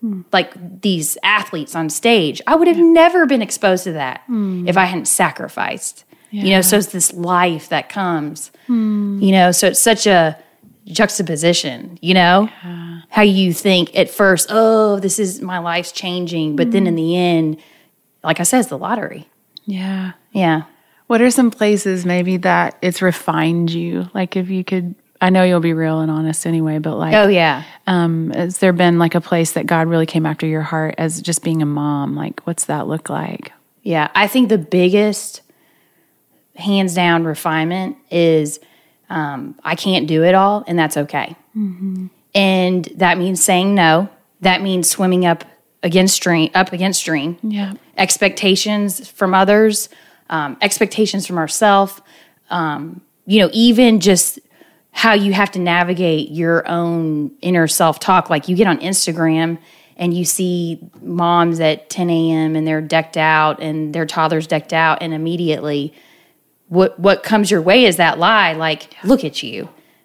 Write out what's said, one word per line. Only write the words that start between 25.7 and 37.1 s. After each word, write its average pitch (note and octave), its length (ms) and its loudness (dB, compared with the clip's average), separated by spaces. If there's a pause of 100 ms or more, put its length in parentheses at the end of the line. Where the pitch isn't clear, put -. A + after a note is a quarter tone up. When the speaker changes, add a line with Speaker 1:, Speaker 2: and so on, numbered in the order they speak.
Speaker 1:
real D#3+ 280 -2
and D#3 100 -2
honest D#3+ 360 -2
anyway, D#3+ 320 -2
but, D#3 180 -4
like, D#3+ 180 -2
Speaker 2:
Oh, G#3 140 6
yeah. E3 340 2 (240)
Speaker 1:
um, E3+ 480 0
has F3+ 240 -6
there F#3 160 2
been, F3 240 4
like, E3+ 160 2
a F3 80 0
place E3 300 0
that - 140 -4
God E3 220 0
really E3 160 2
came D#3+ 220 -2
after D#3 200 -4
your D#3 160 -2
heart D#3 360 -4
as D#3+ 240 -4
just E3+ 200 -4
being D#3+ 200 -2
a D3 40 0
mom? D3 480 -2
Like, - 300 -8
what's - 220 -6
that D3+ 220 -4
look D#3+ 200 -6
like? - 440 -8 (300)
Speaker 2:
Yeah, D#3+ 320 -2
I G3+ 120 4
think B3 240 2
the G#3+ 80 4
biggest, F#3 840 0 (1160)
hands F#3+ 380 0
down, E3+ 300 4